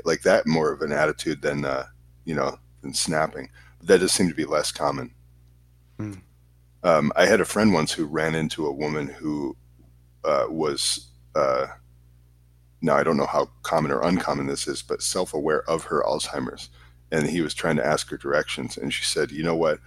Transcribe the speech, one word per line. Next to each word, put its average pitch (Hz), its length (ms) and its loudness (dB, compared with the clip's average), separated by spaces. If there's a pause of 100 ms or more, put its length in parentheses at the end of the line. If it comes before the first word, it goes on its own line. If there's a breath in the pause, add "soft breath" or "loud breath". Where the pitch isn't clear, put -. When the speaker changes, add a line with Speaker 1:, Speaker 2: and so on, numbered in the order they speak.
Speaker 1:
Like 82 160 2
that, 95 260 6
more 78 240 2
of 65 100 -6
an 73 120 -2
attitude 76 480 0
than, 71 240 -2
uh, 65 220 -4 (360)
you 82 120 -6
know, 69 220 -2 (240)
than 67 120 -10
snapping. 78 560 -2 (300 soft breath)
But 82 100 -16
that 95 80 10
does 92 160 4
seem 92 160 4
to 76 60 -6
be 76 100 -2
less 76 260 0
common. 71 420 -4 (840)
Speaker 2:
Hmm. 107 160 -8 (720)
Speaker 1:
Um, 76 320 4
I 90 100 8
had 98 160 6
a 87 40 4
friend 104 280 4
once 78 180 2
who 82 140 -2
ran 78 300 0
into 78 320 -2
a 69 40 -2
woman 76 360 -4
who, 73 500 -6 (680)
uh, 69 260 2
was, 76 580 -4 (280)
uh, 67 320 2 (1120)
now 78 140 2
I 71 80 4
don't 78 140 2
know 69 80 0
how 73 240 -2 (140)
common 76 280 0
or 69 100 0
uncommon 78 460 0
this 69 200 -6
is, 69 160 -6
but - 180 -6
self-aware 78 680 -2
of 82 160 -2
her 78 180 0
Alzheimer's. - 680 -4 (420 soft breath)
And 78 160 0
he 85 140 -2
was 76 120 -2
trying 80 240 0
to 64 80 0
ask 76 240 0
her 71 80 -8
directions. - 600 -4
And 69 160 -6
she - 120 -6
said, 73 260 -2
"You 76 120 -6
know 85 120 2
what? 80 300 2